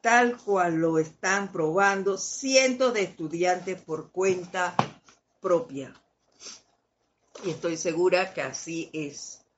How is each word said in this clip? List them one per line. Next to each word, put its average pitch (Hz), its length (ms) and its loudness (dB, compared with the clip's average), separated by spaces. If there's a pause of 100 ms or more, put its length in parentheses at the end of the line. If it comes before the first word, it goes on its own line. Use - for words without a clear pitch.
tal 240 360 4
cual 180 380 2
lo 160 240 2
están 190 520 -2
probando 190 680 0
cientos 262 760 2
de 208 80 0
estudiantes 180 800 -2
por 156 300 -10
cuenta 180 640 -2 (680)
propia. 160 540 -2 (1500)
Y 185 60 -2
estoy 165 260 -4
segura 180 560 2
que 151 100 -6
así 165 500 -8
es. - 480 -10 (180)